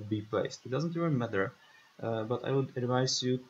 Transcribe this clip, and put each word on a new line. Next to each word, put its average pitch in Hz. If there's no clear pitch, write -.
be 107
placed? -
It 120
doesn't 160
really 165
matter, 107
uh, 113
but 120
I 131
would 135
advise 127
you 127